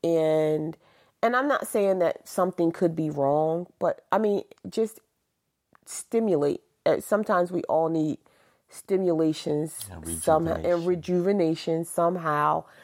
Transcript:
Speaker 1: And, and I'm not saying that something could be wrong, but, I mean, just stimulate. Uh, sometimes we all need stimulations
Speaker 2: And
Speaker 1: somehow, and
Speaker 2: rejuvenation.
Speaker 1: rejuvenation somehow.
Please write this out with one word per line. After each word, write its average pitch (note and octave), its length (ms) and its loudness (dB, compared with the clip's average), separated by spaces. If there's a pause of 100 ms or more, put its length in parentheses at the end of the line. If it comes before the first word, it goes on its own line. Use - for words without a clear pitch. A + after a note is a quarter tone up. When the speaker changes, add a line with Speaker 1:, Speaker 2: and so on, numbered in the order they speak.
Speaker 1:
And, D#3 720 0 (440)
and A#3 140 2
I'm C4 140 0
not B3+ 180 0
saying G3 320 2
that - 300 0
something F3+ 420 0
could E3+ 240 0
be D#3+ 160 -2
wrong, D3+ 560 2 (140)
but, - 320 -2
I G3 60 2
mean, G#3 240 0 (260)
just A3 320 -4 (840)
stimulate. F3+ 800 0 (220)
Uh, D#3+ 160 2
sometimes G3+ 500 0
we F3+ 140 -4
all D#3+ 240 0
need D#3 300 -2 (500)
stimulations D#3+ 1120 -2 (100)
Speaker 2:
And E2 160 -14 (160)
Speaker 1:
somehow, E3 320 2
and - 100 -6
Speaker 2:
rejuvenation. E3+ 220 0
Speaker 1:
rejuvenation F3 1000 0
somehow. D#3+ 800 0 (200)